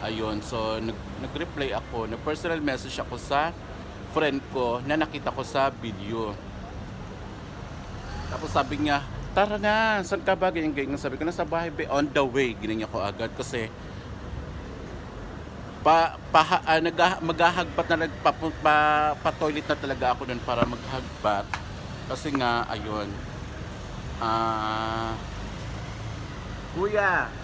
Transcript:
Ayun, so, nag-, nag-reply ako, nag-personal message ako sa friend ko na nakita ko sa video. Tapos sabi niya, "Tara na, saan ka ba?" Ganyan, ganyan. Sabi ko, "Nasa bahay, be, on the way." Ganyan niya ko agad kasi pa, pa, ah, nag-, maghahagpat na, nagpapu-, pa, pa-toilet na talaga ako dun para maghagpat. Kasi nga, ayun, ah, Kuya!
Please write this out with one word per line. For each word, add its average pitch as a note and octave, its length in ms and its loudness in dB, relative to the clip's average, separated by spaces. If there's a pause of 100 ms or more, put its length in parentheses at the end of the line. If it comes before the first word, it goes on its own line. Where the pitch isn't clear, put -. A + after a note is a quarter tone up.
Ayun, A2 400 -2
so, A2 400 0
nag-, A2 240 -4 (160)
nag-reply C#3+ 480 -4
ako, A2 400 -4
nag-personal D#3 480 -2
message C3+ 400 -2
ako - 160 -4
sa D3 400 2 (580)
friend C#3+ 400 2
ko B2 320 2
na C#3+ 80 2
nakita D3+ 400 0
ko C3+ 80 -4
sa C3+ 320 2
video. G#2 640 -4 (1900)
Tapos C3 240 -4
sabi D3 320 2
niya, C#3+ 160 4 (320)
"Tara G#3 240 4
na, G#3+ 480 4
saan F#3 160 -2
ka F#3+ 160 4
ba?" F#3 160 4
Ganyan, D#3+ 160 2
ganyan. C#3 320 -2
Sabi C3 160 -2
ko, D3+ 80 -2
"Nasa F3 160 -2
bahay, E3 320 0
be, D3 160 -4
on C#3 160 4
the C#3+ 160 4
way." C3 320 4
Ganyan G#2+ 320 -2
niya - 80 -8
ko G#2+ 80 0
agad G2+ 320 -2
kasi A#2 400 -4 (2000)
pa, E3 320 8 (160)
pa, E3 320 6
ah, D#3+ 160 6
nag-, E3 480 4
maghahagpat E3+ 640 4
na, E3 160 4
nagpapu-, D#3 560 2
pa, D3+ 160 6 (400)
pa-toilet D3+ 480 0
na D3 160 0
talaga C3 320 -2
ako B2+ 160 -4
dun A#2+ 160 -2
para A#2+ 160 2
maghagpat. A#2 880 -2 (560)
Kasi C#3 320 -4
nga, A#2+ 320 2
ayun, G#2+ 400 -4 (1120)
ah, A2+ 960 0 (1600)
Kuya! F#3 560 4 (100)